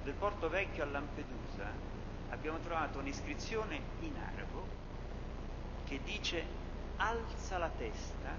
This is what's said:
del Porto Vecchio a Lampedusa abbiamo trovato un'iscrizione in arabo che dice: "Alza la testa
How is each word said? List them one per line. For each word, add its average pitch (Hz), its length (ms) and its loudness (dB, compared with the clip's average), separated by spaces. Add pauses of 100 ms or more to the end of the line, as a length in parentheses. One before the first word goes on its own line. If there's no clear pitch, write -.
del 143 100 2
Porto 185 340 2
Vecchio 170 360 4
a - 20 2
Lampedusa 139 840 -2 (600)
abbiamo 156 300 0
trovato 160 400 2
un'iscrizione 151 800 0 (180)
in 165 160 0
arabo 175 500 -2 (1160)
che 135 180 0
dice: 190 440 2 (500)
"Alza 220 640 2
la 165 120 4
testa - 680 0